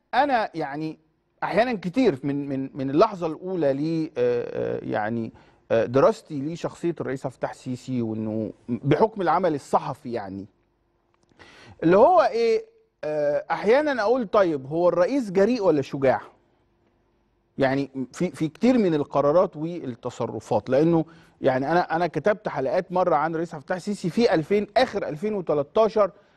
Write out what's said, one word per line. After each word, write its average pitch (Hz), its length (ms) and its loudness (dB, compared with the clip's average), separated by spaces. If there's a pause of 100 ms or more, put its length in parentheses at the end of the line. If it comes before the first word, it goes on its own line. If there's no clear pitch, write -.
(140)
أنا 254 400 2
يعني 156 440 -8 (440)
أحيانًا 220 300 0 (100)
كتير 180 400 2
من، 143 260 -4
من، 135 260 -6
من 135 160 -4
اللحظة 175 360 2
الأولى 160 460 -2
ل، 160 340 -2
آه، - 120 -12
آه، 120 640 -2
يعني، 113 500 -4 (400)
آه، 113 120 2
دراستي 156 560 2 (120)
لشخصية 170 480 -6
الرئيس 131 260 -8
عبد 131 80 -10
الفتاح - 160 -6
السيسي، 127 520 -8
وإنه 110 500 -6 (160)
بحكم 151 540 0
العمل 170 320 0
الصحفي 147 580 -4
يعني، 98 340 -8 (1400)
اللي 175 140 6
هو 320 260 8
إيه، 226 420 0 (400)
آه، 147 460 -2
أحيانًا 233 520 2
أقول: 233 240 0
"طيب، 165 400 2
هو 170 220 0
الرئيس 196 420 2
جريء 196 320 2
ولا 156 200 4
شجاع؟" 135 380 0 (1400)
يعني 139 320 -2 (220)
في، 180 180 -4
في 160 180 -6
كتير 247 300 2
من 185 160 2
القرارات 147 640 2
والتصرفات، 123 1160 -6
لأنه 160 340 4 (360)
يعني 135 320 0
أنا، 165 240 0
أنا 175 100 0
كتبت 170 420 -2
حلقات 143 440 -4
مرة 180 240 2
عن 151 140 0
الرئيس 165 240 -6
عبد 143 80 -14
الفتاح 185 140 -6
السيسي 190 340 -6
في 220 240 2
ألفين، 202 320 0 (100)
آخر 202 320 0
ألفين 170 260 -6
وتلتاشر، 196 760 2 (260)